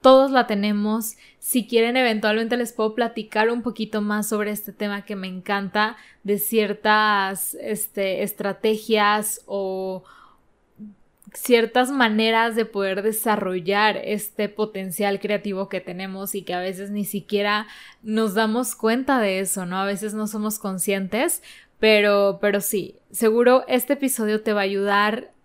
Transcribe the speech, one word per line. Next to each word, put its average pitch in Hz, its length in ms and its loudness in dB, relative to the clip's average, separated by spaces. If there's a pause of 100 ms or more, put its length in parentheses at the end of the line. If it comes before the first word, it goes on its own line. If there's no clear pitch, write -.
Todos 262 300 8
la 254 160 4
tenemos. 208 680 -2 (240)
Si - 260 -2
quieren, 233 300 2
eventualmente 226 640 2
les 233 160 -4
puedo 214 200 -2
platicar 220 560 0
un 240 120 -2
poquito 220 400 -4
más 208 260 -2
sobre 208 240 -2
este 208 220 -10
tema 202 320 -6
que 208 100 -8
me 190 120 -10
encanta, 202 680 -2 (280)
de 202 160 0
ciertas, 208 1200 0
este, 190 600 -4
estrategias 214 1200 0
o 190 580 -6 (1300)
ciertas 240 560 2
maneras 226 680 2
de 220 80 0
poder 196 360 -2
desarrollar 208 920 0
este 208 540 -6
potencial 196 720 -4
creativo 202 480 -4
que 185 100 -6
tenemos 190 560 -10
y 190 60 -6
que 180 120 -8
a 180 60 -4
veces 190 320 -6
ni 208 140 -2
siquiera 208 640 0 (340)
nos 214 320 -2
damos 220 420 0
cuenta 247 460 2
de 190 180 0
eso, 190 260 -4
¿no? 180 120 -4
A 196 80 0
veces 202 280 -4
no 214 140 -4
somos 214 320 -4
conscientes, 196 840 -2 (380)
pero, 202 600 4
pero 202 180 2
sí, 190 380 -6 (120)
seguro 240 600 4
este 254 240 0
episodio 220 480 -2
te 214 100 -2
va 208 80 0
a 196 60 0
ayudar 202 640 0 (160)